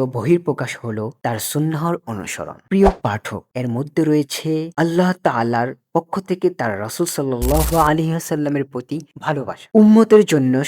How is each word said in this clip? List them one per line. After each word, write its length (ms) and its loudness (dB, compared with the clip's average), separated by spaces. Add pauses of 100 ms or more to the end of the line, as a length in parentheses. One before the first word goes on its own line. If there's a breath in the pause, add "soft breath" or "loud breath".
(160)
বহিঃপ্রকাশ 560 -2 (120)
হলো 220 -6 (160)
তার 160 -4 (120)
সুন্নাহর 460 -2 (120)
অনুসরণ। 500 -10 (120)
প্রিয় 200 6 (160)
পাঠক, 360 -6 (180)
এর 160 -4
মধ্যে 280 -2
রয়েছে 460 0 (320)
আল্লাহ 280 2 (140)
তাআলার 460 0 (240)
পক্ষ 200 -4 (140)
থেকে 200 -2 (120)
তার 200 -4
রাসূল 360 -6
সাল্লাল্লাহু 580 0 (140)
আলাইহি 280 0
ওয়াসাল্লামের 500 -2
প্রতি 320 -8 (220)
ভালোবাসা, 540 -6
উম্মতের 520 8
জন্য 280 2 (140)